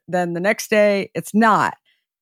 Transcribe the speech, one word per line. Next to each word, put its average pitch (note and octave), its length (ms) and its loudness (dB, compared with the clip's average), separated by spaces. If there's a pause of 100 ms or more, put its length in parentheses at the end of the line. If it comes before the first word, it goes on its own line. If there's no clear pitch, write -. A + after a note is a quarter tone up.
then F3 260 -4
the E3+ 80 -6
next G#3 300 -4
day G#3 420 0
it's - 220 -12
not. G3+ 400 2 (480)